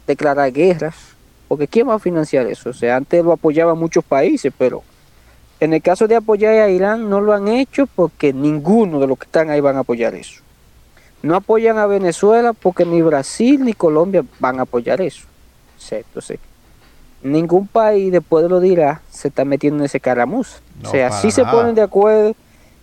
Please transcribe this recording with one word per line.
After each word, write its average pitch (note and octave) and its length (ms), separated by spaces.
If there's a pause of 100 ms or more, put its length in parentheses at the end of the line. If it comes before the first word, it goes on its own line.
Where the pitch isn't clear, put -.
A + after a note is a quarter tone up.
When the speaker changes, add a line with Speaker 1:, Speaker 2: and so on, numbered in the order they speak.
Speaker 1:
declarar C#3+ 460
guerras, D#3 440 (520)
porque C#3+ 200
¿quién A#3+ 200
va A3 60
a A3 60
financiar D3+ 460
eso? - 240
O - 40
sea, A#2+ 220
antes E3+ 280
lo E3+ 80
apoyaban D#3+ 460
muchos E3 260
países, D3 540
pero B2 240 (760)
en D#3+ 120
el D#3 80
caso F#3+ 280
de A3+ 80
apoyar G#3+ 380
a G#3+ 160
Irán G#3 380
no G3+ 120
lo G#3 120
han G3+ 160
hecho C4 380
porque D#3 460
ninguno D3+ 680
de C3+ 80
los C3 120
que - 80
están D#3+ 240
ahí D3 100
van C#3 160
a C3+ 40
apoyar A#2 360
eso. - 240 (840)
No D#3+ 140
apoyan A3 420
a G#3 80
Venezuela G3+ 680
porque F3 320
ni E3+ 160
Brasil G#3+ 640
ni A#3 100
Colombia E3 500 (160)
van C3 180
a B2+ 40
apoyar B2 380
eso. E3 220 (560)
O - 40
sea, - 160
entonces, - 400 (840)
ningún E3+ 440
país G#3 440
después E3 320
de F3 80
lo F3+ 100
dirá E3+ 400 (100)
se - 180
está - 160
metiendo C#3+ 340
en C#3+ 80
ese C3+ 140
caramuza. B2+ 580 (240)
Speaker 2:
No, G#2+ 60
Speaker 1:
O A2 40
sea, C3+ 180
Speaker 2:
para G3+ 100
Speaker 1:
sí G#3+ 100
se C4 120
Speaker 2:
nada. A3+ 100
Speaker 1:
ponen A#3 220
de G#3+ 80
acuerdo G#3+ 520 (480)